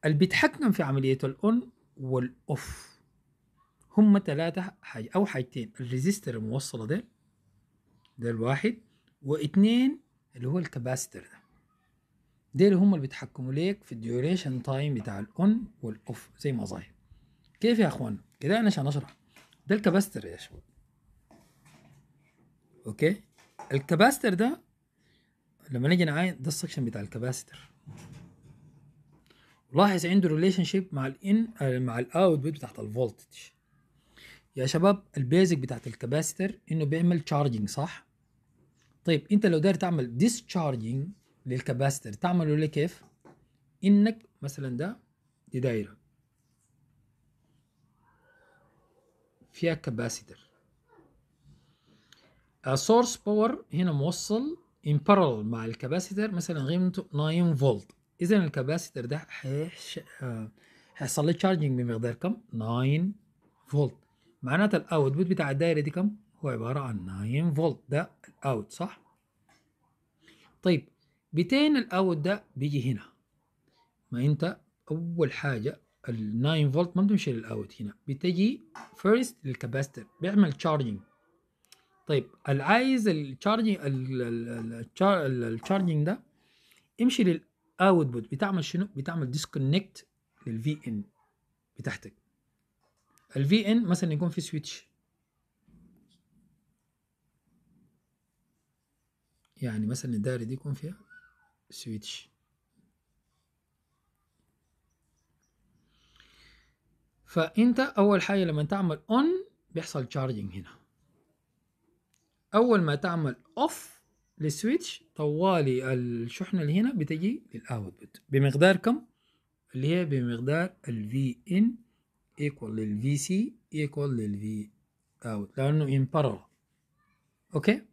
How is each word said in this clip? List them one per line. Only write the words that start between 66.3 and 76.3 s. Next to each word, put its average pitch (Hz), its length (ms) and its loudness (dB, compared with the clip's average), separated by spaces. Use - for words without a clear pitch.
هو 143 100 -4
عباره 120 300 -4
عن 113 260 -6
ناين 113 480 -2
فولت. 156 260 0
ده 147 220 -2
الاوت، 117 440 -4
صح؟ - 300 -10
طيب، 175 280 2
بتين 269 440 4
الاوت 185 400 0
ده 180 260 -2
بيجي 135 360 -2
هنا؟ 104 120 -4
ما 120 140 -2
انت 151 340 0
اول 170 400 -2
حاجه 131 500 -4
ال 113 320 -4